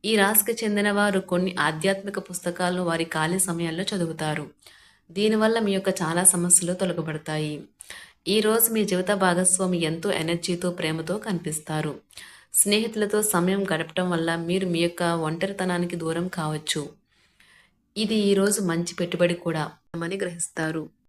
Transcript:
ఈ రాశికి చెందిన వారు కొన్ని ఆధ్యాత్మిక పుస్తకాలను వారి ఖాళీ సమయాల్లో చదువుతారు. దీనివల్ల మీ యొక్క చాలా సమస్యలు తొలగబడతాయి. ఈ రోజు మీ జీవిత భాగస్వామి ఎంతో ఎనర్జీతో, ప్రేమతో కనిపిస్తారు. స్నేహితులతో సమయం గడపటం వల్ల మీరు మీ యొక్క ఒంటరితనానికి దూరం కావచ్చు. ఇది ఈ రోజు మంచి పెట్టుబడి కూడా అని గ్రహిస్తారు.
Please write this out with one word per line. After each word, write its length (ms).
ఈ 100
రాశికి 440
చెందిన 380
వారు 220
కొన్ని 320
ఆధ్యాత్మిక 520
పుస్తకాలను 720
వారి 240
ఖాళీ 260
సమయాల్లో 520
చదువుతారు. 520
దీనివల్ల 500
మీ 140
యొక్క 180
చాలా 220
సమస్యలు 480
తొలగబడతాయి. 760
ఈ 120
రోజు 360
మీ 160
జీవిత 200
భాగస్వామి 560
ఎంతో 220
ఎనర్జీతో, 580
ప్రేమతో 480
కనిపిస్తారు. 760
స్నేహితులతో 640
సమయం 300
గడపటం 460
వల్ల 260
మీరు 400
మీ 100
యొక్క 180
ఒంటరితనానికి 680
దూరం 320
కావచ్చు. 560
ఇది 220
ఈ 40
రోజు 280
మంచి 380
పెట్టుబడి 380
కూడా 180
అని 180
గ్రహిస్తారు. 600